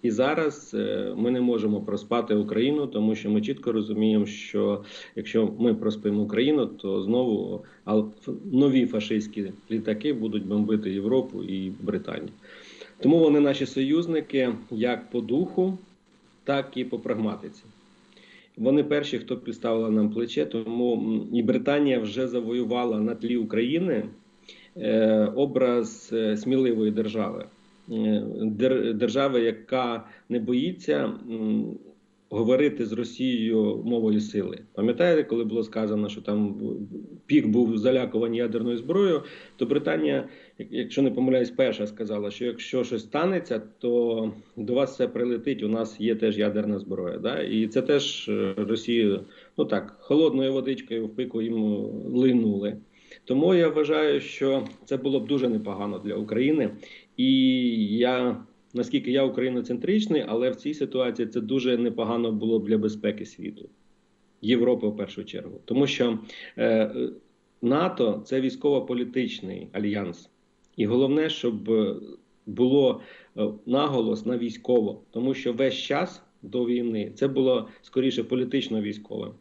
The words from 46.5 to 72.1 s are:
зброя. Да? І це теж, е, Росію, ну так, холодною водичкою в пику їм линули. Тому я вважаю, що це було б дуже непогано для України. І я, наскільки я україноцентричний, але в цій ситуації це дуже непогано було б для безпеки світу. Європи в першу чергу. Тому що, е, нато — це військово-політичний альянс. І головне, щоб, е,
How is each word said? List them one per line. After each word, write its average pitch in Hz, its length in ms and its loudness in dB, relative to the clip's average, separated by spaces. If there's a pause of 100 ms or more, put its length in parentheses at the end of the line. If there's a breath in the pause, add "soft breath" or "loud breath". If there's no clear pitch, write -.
зброя. 87 400 -6
Да? 92 240 -4
І 110 240 0
це 123 160 0
теж, - 460 0
е, 101 280 -2
Росію, 107 640 0 (380 loud breath)
ну 147 60 4
так, - 360 -4
холодною 135 520 4
водичкою 120 540 -2
в 107 100 -10
пику 123 260 -4
їм 113 140 -2 (580)
линули. 113 640 2 (480 loud breath)
Тому 151 300 4
я 170 140 6
вважаю, 151 520 2
що 135 460 -2 (180)
це 139 120 -4
було 131 240 0
б 110 60 -8
дуже 131 220 0
непогано 104 500 -4
для 104 160 -6
України. 113 560 0 (460 loud breath)
І 127 120 2 (680)
я, 123 460 2 (320)
наскільки 123 360 -2
я 135 140 4
україноцентричний, 131 1040 0
але 120 220 2
в - 60 -4
цій 147 180 -6
ситуації 123 540 -2
це 120 120 -4
дуже 123 380 0
непогано 117 540 0
було 113 260 2
б 101 60 0
для 107 140 2
безпеки 107 480 -2
світу. - 420 -14 (760)
Європи 117 440 2
в 104 100 -2
першу - 280 -8
чергу. - 400 -12
Тому 135 220 2
що, 120 320 0 (400 loud breath)
е, 110 320 2 (720)
нато — 123 640 2
це 131 160 -2
військово-політичний 123 1300 -2
альянс. 101 580 -4 (460)
І 110 100 2
головне, 135 440 2
щоб, 110 400 -4
е, 107 260 2 (500)